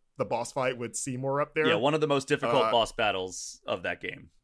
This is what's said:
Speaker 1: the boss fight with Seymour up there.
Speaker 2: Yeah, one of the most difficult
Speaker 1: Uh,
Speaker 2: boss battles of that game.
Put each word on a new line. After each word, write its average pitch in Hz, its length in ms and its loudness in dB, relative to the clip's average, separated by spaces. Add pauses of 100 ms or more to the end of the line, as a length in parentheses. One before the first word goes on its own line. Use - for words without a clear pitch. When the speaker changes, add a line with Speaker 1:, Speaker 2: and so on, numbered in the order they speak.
(160)
Speaker 1:
the 127 80 -2
boss 120 260 -4
fight 127 280 -2
with 117 180 -6
Seymour 135 460 -2
up 147 120 -6
there. 156 120 2
Speaker 2:
Yeah, 131 80 4
one 123 180 2
of 156 80 2
the 156 60 2
most 139 200 2
difficult 117 380 2
Speaker 1:
Uh, 110 60 2
Speaker 2:
boss 113 220 4
battles 95 760 -2
of 98 160 -4
that 90 180 -4
game. - 300 -10 (120)